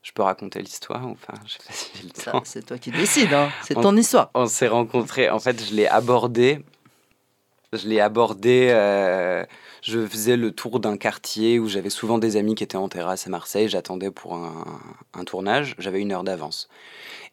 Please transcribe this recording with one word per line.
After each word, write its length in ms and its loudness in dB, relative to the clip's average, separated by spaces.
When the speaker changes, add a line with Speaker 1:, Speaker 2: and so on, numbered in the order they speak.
Speaker 1:
je 80 -16
peux 120 -4
raconter 380 -2
l'histoire 480 -10
ou 60 -10
pas ? 200 -18
Je 60 -14
sais 120 -14
pas 80 -18
si 220 -12
j'ai 140 -18
le 120 -18
Speaker 2:
Ça, 120 -8
Speaker 1:
temps. 120 -2
Speaker 2:
c'est 220 -14
toi 100 -10
qui 140 -12
décides, 420 2
hein. 180 4
C'est 160 -4
Speaker 1:
On, 40 2
Speaker 2:
ton 140 6
histoire. 380 4
Speaker 1:
on 120 4
s'est 200 0
rencontrés, 640 2
en 80 0
fait, 260 -2
je 100 -6
l'ai 120 4
abordé, 720 4
je 160 -8
l'ai 120 4
abordé, 720 4
euh, 720 2
je 240 -2
faisais 300 0
le 160 0
tour 280 -6
d'un 160 -2
quartier 640 0
où 80 -2
j'avais 220 -4
souvent 280 -2
des 180 0
amis 200 0
qui 80 -6
étaient 120 -10
en 120 -4
terrasse 400 -6
à 20 -10
Marseille, 380 -4
j'attendais 420 -6
pour 240 -14
un, 300 -12
un 120 -12
tournage, 540 -2
j'avais 220 -4
une 120 -4
heure 120 -6
d'avance. 440 -8